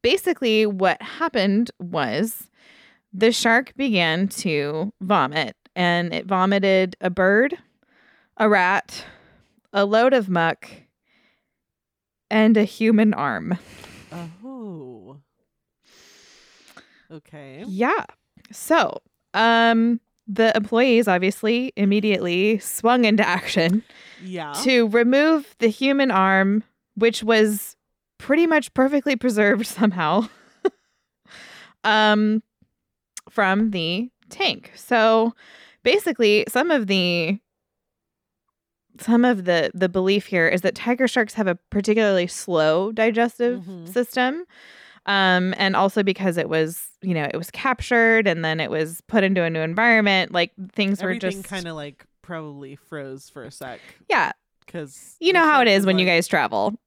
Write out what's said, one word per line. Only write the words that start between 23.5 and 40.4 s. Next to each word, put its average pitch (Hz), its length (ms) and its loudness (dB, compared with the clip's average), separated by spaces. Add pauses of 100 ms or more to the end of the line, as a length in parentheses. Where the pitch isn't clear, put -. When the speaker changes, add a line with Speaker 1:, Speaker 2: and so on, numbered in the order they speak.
Speaker 2:
Yeah. 170 300 -10 (100)
Speaker 1:
to 240 260 2
remove 277 680 2
the 233 80 2
human 269 440 0
arm, 190 520 2 (320)
which 226 280 0
was 214 520 0 (420)
pretty 330 300 0
much 311 260 0
perfectly 269 420 0
preserved 214 520 0
<laughs> - 120 -12
somehow, 185 480 0 (1600)
um, 214 600 2 (840)
from 208 420 0
the 180 380 -4 (200)
tank. - 460 -6
So 226 580 2 (500)
basically, 233 640 2
some 294 240 0
of 240 160 0
the, 180 520 0 (1600)
some 233 260 2
of 202 200 0
the, 170 280 0
the 180 160 -2
belief 190 380 0
here 170 200 2